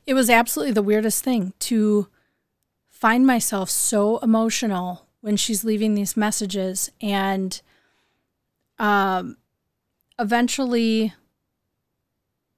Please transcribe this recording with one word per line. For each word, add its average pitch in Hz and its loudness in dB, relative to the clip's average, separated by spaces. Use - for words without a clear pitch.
it 269 0
was 254 4
absolutely 240 2
the 208 2
weirdest 214 0
thing 214 0
to 208 2
find 240 2
myself 226 0
so 214 0
emotional 220 -2
when 208 -2
she's 208 -2
leaving 214 0
these 202 -2
messages. 202 -4
And, 196 -2
um, 196 0
eventually, 233 0